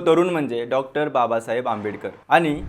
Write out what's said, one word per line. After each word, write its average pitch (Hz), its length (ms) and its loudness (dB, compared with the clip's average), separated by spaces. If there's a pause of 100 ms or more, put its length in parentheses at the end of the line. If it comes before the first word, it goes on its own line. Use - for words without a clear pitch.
तरुण 170 240 4
म्हणजे 120 340 -2
डॉक्टर 135 440 -2
बाबासाहेब 120 600 0
आंबेडकर 104 400 -4 (200)
आणि 156 400 2